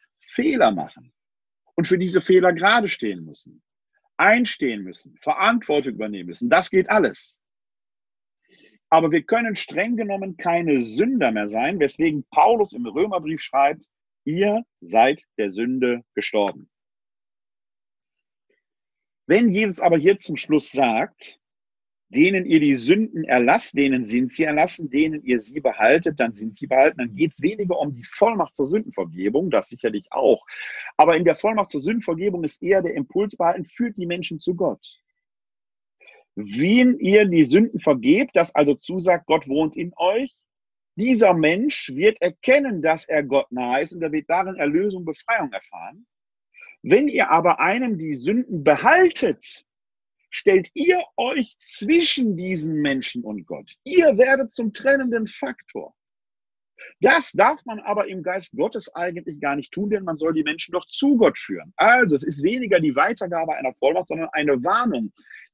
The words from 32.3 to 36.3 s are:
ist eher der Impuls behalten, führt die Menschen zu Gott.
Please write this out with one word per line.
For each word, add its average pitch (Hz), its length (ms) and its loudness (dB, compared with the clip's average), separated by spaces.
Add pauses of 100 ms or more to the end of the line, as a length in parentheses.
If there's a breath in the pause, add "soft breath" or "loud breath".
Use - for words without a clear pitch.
ist - 180 -10
eher 190 180 2
der 180 140 -2
Impuls 190 420 -4
behalten, 170 280 0
führt 233 320 -6
die 180 100 -8
Menschen 175 320 -6
zu 180 160 -4
Gott. 170 460 -6 (1400 soft breath)